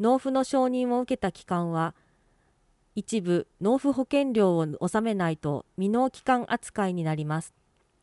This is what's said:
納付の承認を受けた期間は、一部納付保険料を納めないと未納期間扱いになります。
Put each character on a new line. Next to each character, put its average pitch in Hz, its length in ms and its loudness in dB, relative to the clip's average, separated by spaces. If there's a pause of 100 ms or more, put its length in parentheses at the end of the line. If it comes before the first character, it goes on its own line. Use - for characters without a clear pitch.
納 240 180 4
付 269 140 -4
の 262 100 2
承 262 220 0
認 254 240 0
を 240 120 0
受 254 140 -4
け - 20 -2
た 196 140 -2
期 - 160 -14
間 175 240 -2
は、 165 240 -2 (1000)
一 214 240 -4
部 175 260 0 (140)
納 220 180 2
付 277 140 0
保 262 100 0
険 277 300 0
料 190 260 4
を 160 80 0 (140)
納 214 240 0
め 226 100 0
な 180 160 0
い 160 60 -2
と 147 280 -4 (120)
未 190 120 0
納 254 220 2
期 - 140 -20
間 247 280 0
扱 214 360 -2
い 185 60 -2
に 175 100 -2
な 156 100 0
り 151 100 -4
ま 151 160 -4
す。 - 140 -14 (480)